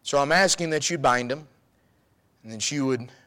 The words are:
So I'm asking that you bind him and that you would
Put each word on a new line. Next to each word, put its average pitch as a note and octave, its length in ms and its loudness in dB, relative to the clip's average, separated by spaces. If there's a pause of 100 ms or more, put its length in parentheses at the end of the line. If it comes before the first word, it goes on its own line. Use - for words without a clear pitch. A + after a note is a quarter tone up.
So - 160 -2
I'm C#3+ 140 2
asking F3 380 2
that D#3 200 -2
you E3+ 80 -4
bind B2 320 2
him D3 200 -8 (920)
and A2 100 -16
that G#2+ 180 -6
you C#3+ 140 -2
would B2+ 260 -4 (160)